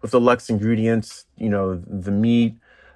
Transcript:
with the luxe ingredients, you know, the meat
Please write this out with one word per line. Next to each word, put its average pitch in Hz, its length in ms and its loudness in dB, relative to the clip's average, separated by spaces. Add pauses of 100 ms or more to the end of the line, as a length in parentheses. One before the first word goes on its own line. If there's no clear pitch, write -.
with 101 100 -10
the 123 100 4
luxe 120 280 2
ingredients, 113 760 -2 (100)
you 110 140 -6
know, 98 260 -2
the 95 360 -8
meat 113 440 2 (400)